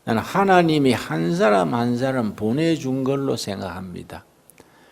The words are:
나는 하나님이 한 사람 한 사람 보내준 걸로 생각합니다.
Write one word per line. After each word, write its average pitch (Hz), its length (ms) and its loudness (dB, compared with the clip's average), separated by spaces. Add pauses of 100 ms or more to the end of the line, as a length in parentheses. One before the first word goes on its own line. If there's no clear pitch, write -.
나는 113 160 0
하나님이 165 720 4
한 165 420 -2
사람 190 380 2
한 120 240 0
사람 123 400 -2
보내준 131 680 0
걸로 135 320 0
생각합니다. 90 880 -10 (640)